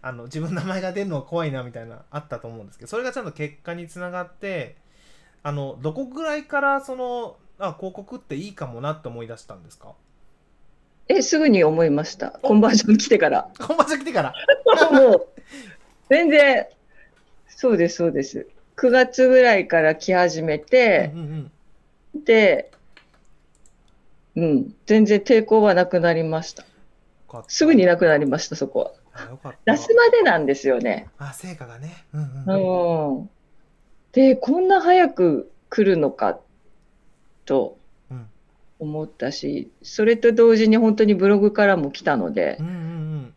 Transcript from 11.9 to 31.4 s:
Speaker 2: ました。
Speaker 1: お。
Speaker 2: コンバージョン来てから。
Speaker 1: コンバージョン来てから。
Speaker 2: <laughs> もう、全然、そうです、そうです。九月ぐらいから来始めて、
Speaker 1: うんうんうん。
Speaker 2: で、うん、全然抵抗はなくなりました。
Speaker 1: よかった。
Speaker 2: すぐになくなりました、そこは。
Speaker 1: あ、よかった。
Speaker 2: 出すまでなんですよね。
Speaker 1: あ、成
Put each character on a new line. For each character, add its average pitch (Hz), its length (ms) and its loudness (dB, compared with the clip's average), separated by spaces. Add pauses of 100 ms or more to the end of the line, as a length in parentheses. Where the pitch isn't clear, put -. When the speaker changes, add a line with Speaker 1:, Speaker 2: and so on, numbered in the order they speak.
Speaker 2:
ま 147 120 -2
し - 120 -12
た。 - 260 -12
Speaker 1:
お。 - 60 -6
Speaker 2:
コ 226 80 -4
ン 214 40 6
バ 220 120 4
ー - 20 0
ジ 214 120 0
ョ 214 60 2
ン 214 60 6
来 - 100 -2
て 208 120 2
か 160 100 2
ら。 - 200 -2 (100)
Speaker 1:
コ - 160 -6
ン - 20 -6
バ 320 80 4
ー - 20 -12
ジ 311 80 -4
ョ - 20 -8
ン - 40 -8
来 277 40 -14
て 302 80 -10
か 180 100 -2
ら。 131 100 -8 (320)
Speaker 2:
<laughs> 403 260 4
も 262 240 6
う、 - 120 -2 (840)
全 311 220 2
然、 285 340 4 (840)
そ - 220 -2
う 214 80 2
で 170 100 2
す、 - 100 -6
そ 170 100 -2
う 156 40 -2
で 139 120 -4
す。 - 240 -12 (280)
九 254 140 2
月 254 380 2
ぐ 254 160 6
ら 233 140 4
い 185 100 -4
か 165 140 0
ら 156 140 2
来 - 180 -4
始 170 280 0
め 156 160 -4
て、 190 560 2
Speaker 1:
う 165 40 -14
ん - 20 -14
う 165 40 -12
ん 151 280 -12 (640)
う - 20 -10
ん。 294 60 -14
Speaker 2:
で、 214 480 2 (1600)
う 165 80 -2
ん、 151 320 -2 (120)
全 214 180 6
然 202 140 2
抵 220 260 2
抗 220 160 2
は 202 140 4
な 180 100 2
く 180 140 -2
な 170 120 2
り 165 120 -2
ま 160 180 -6
し - 120 -16
た。 - 100 -20
Speaker 1:
よ - 40 -20 (640)
か 120 100 -18
っ - 40 -20
た。 - 60 -20
Speaker 2:
す - 160 -2
ぐ 311 100 4
に 185 100 6
な 175 120 4
く 175 80 0
な 156 120 4
り 147 80 0
ま 139 140 -2
し - 100 -10
た、 156 60 -12
そ 139 120 -6
こ - 120 -6
は。 - 120 -8 (360)
Speaker 1:
あ、 - 20 -20
よ 127 80 -20
か - 120 -18
っ - 140 -20
た。 220 100 2
Speaker 2:
出 294 40 0
す 453 160 -10
ま 466 160 4
で 466 140 4
な 196 160 2
ん 147 80 -4
で 139 80 0
す 139 120 -6
よ 131 120 0
ね。 110 280 -6 (120)
Speaker 1:
あ、 139 140 -16
成 180 220 -18